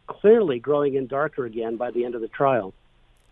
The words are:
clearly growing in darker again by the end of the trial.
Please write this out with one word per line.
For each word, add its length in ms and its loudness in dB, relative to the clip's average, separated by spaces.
clearly 540 4
growing 340 0
in 140 -2
darker 380 -4
again 300 -6
by 140 -6
the 160 -2
end 80 -6
of 80 -8
the 60 -6
trial. 460 0